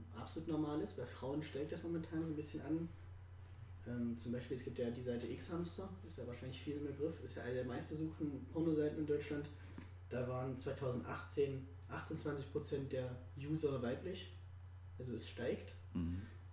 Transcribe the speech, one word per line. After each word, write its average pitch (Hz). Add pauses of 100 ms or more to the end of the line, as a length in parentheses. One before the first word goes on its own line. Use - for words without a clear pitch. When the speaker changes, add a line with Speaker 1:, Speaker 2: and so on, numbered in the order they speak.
(160)
Speaker 1:
absolut 165
normal 151
ist. -
Bei 123
Frauen 143
steigt 156
das 170
momentan 165
so 165
ein 151
bisschen 151
an. 165 (960)
Ähm, 120
zum 120
Beispiel, 123
es -
gibt -
ja 120
die 127
Seite 120
X-Hamster, 175 (180)
ist -
ja 123
wahrscheinlich 127
vielen 147
Begriff, 143
ist -
ja -
eine 123
der 127
meistbesuchten 151
Pornoseiten 151
in 151
Deutschland. 147 (640)
Da 123
waren 127
zweitausendachtzehn 135 (240)
achtundzwanzig 151
Prozent 139
der 127 (280)
User 143
weiblich. 135 (680)
Also 123
es -
steigt. - (180)
Speaker 2:
Mhm. 87 (300)